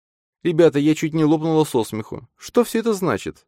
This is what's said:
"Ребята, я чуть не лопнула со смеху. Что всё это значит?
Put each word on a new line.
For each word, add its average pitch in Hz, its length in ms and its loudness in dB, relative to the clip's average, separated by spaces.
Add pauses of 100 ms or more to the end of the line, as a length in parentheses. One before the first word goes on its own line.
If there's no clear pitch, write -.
(440)
"Ребята, 156 360 4
я 151 140 2
чуть 151 200 -4
не 160 100 0
лопнула 156 400 2
со 135 200 -2
смеху. - 520 -10
Что - 280 -2
всё - 160 -2
это 226 140 -2
значит? 160 540 -4